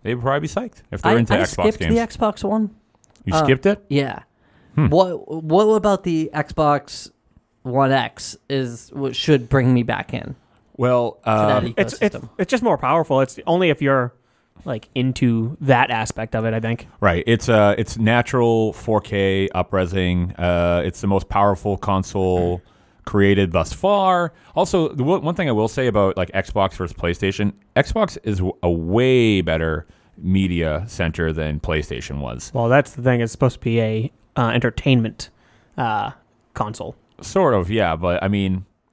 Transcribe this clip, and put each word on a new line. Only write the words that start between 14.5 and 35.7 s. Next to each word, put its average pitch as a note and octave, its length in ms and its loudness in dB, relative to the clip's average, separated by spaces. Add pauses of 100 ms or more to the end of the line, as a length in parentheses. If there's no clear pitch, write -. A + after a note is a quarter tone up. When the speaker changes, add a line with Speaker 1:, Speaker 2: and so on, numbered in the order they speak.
Speaker 3:
like, A2+ 280 -8
into B2 680 0
that C3+ 280 2
aspect A2 460 -4
of A2 80 -2
it, A2+ 100 0
I A2+ 60 -2
think. A2+ 280 -4 (120)
Speaker 1:
Right. F2 280 2
It's, A#2 200 2
uh, G#2+ 300 6
it's A2 200 -6
natural A2+ 760 2
four A2 260 -2
K G2 560 0
upresing. F2+ 800 -2
Uh, F2 460 2
it's E2+ 160 -6
the G2+ 80 -4
most G2 220 0
powerful G2+ 480 0
console F#2 840 -2 (420)
created G2 480 2
thus E2 220 0
far. F#3 580 2 (240)
Also, F3 340 0
the - 140 -8
w-, E3+ 160 2
one F3 160 -4
thing E3 140 -2
I - 20 0
will A2 160 2
say B2+ 200 -2
about, G2+ 300 2
like, F2+ 140 -4
Xbox F#2+ 440 -2
versus F2+ 200 -6
PlayStation, F#2+ 560 -2 (240)
Xbox F#3 480 -2
is G#2+ 140 -4
w-, F#2 260 -2
a F2 80 2
way G#2+ 720 2
better D#2+ 460 -2 (300)
media F2 720 0
center E2 460 -4
than D#2 260 -4
PlayStation C#2+ 600 -6
was. B1 340 -10
Speaker 3:
Well, A#2 160 -2
that's C3+ 240 2
the C3 80 -14
thing. B2 180 2
It's A2+ 120 -2
supposed - 240 0
to - 40 -20
be A#2 220 0
a, A2 300 -2 (260)
uh, A#2+ 160 2
entertainment, A#2+ 800 0 (480)